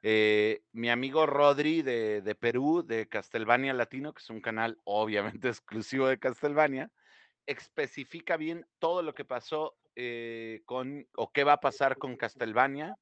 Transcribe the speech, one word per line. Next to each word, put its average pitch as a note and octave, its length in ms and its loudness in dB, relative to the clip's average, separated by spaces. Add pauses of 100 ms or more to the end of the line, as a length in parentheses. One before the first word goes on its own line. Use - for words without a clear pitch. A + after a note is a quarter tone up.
Eh, G#2+ 580 4 (120)
mi A#2 160 -4
amigo C3+ 360 2
Rodri D3 560 4
de, A2+ 400 -2
de G2+ 140 -4
Perú, C3+ 500 0
de A2+ 220 -4
Castlevania A#2 640 0
Latino, C3 400 -4
que - 80 -20
es - 80 -20
un A2 120 -10
canal A2+ 420 -4
obviamente G#2 640 0
<laughs> - 20 2
exclusivo A#2 580 -2
de C3 120 2
Castlevania, C#3+ 720 0 (560)
especifica D3 880 -6
bien E3 300 -6 (120)
todo F3 220 0
lo D#3 140 -4
que C#3+ 100 -12
pasó, D3 500 -6 (200)
eh, A#2 720 -8
con, C3 500 -8
o - 160 -4
qué C#3+ 120 2
va C#3+ 100 8
a C#3+ 60 4
pasar C3+ 380 0
con B2+ 200 -8
Castlevania C3+ 840 -2